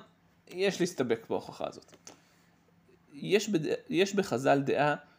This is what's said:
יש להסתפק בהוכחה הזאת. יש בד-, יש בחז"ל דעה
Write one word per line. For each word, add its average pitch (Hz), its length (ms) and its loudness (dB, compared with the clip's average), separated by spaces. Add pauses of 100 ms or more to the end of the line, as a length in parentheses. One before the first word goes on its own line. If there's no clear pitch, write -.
(480)
יש 185 320 -2
להסתפק 120 500 0
בהוכחה - 380 -4
הזאת. - 440 -16 (1040)
יש 202 360 0
בד-, 165 260 0 (140)
יש 196 260 2
בחז"ל 143 460 2
דעה 143 340 2 (240)